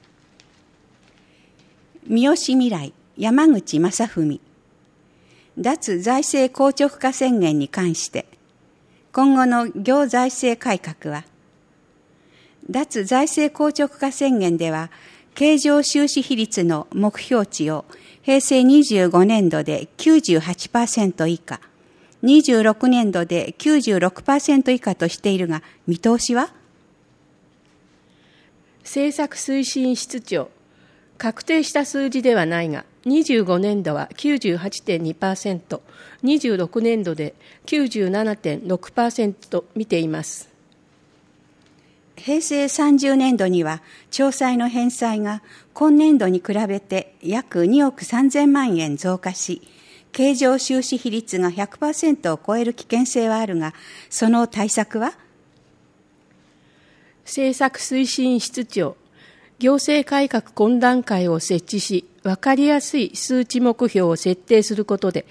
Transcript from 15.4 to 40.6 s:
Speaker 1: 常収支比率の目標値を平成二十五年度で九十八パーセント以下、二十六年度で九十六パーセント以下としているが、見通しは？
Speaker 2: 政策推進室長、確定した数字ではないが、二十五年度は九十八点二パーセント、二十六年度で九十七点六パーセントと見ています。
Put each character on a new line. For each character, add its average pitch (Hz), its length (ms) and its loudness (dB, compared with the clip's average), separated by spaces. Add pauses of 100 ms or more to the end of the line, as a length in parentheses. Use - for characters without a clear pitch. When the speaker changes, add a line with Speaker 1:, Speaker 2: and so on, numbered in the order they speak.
Speaker 1:
常 294 260 2
収 285 260 0
支 277 120 -2
比 262 160 -4
率 214 260 -2
の 165 300 0
目 208 260 -2
標 226 280 0
値 151 240 -4
を 156 160 -6 (360)
平 269 200 2
成 254 220 4
二 285 200 8
十 190 240 2
五 175 160 6
年 208 240 4
度 160 140 0
で 147 340 -6
九 320 240 4
十 170 200 2
八 170 280 -8
パ 233 120 0
ー 233 60 0
セ 220 200 0
ン 185 60 0
ト 160 140 -2
以 165 120 -2
下、 - 220 -14 (640)
二 285 200 8
十 233 200 4
六 220 260 4
年 240 240 4
度 175 120 -2
で 170 340 -4
九 302 220 4
十 208 200 0
六 180 220 -2
パ 277 120 2
ー 285 60 2
セ 285 160 2
ン 269 60 6
ト 254 80 0
以 254 100 2
下 196 140 -2
と 170 140 -2
し - 80 -6
て - 140 -2
い 196 80 0
る 180 100 -2
が、 160 140 -4 (240)
見 170 120 -2
通 233 200 2
し 240 160 -4
は？ 262 180 -2 (2250)
Speaker 2:
政 285 320 -4
策 285 220 -6
推 269 280 -4
進 254 320 -2
室 - 240 -10
長、 165 300 -6 (680)
確 - 260 -8
定 320 180 0
し - 100 -6
た 285 120 0
数 277 240 -4
字 254 140 -4
で 240 120 2
は 180 120 2
な 170 160 -2
い 165 60 -6
が、 147 160 -8 (200)
二 285 180 2
十 240 220 2
五 180 140 0
年 202 260 -2
度 156 100 -4
は 147 220 -6
九 294 220 -2
十 185 180 -2
八 190 260 -10
点 170 200 -4
二 160 120 -4
パ 190 180 -4
ー 190 40 -4
セ 202 160 -6
ン 175 80 -6
ト、 - 220 -12 (400)
二 277 180 2
十 226 160 0
六 185 260 -2
年 226 220 0
度 170 100 -4
で 151 200 -8 (320)
九 294 200 0
十 208 240 -2
七 208 260 -2
点 156 300 -6
六 180 240 -4
パ 240 160 0
ー 233 60 -2
セ 226 140 -2
ン 202 80 -4
ト - 140 -20
と 175 160 -4 (120)
見 214 100 -4
て 175 140 -2
い 165 80 -2
ま 156 160 -6
す。 - 240 -14 (1700)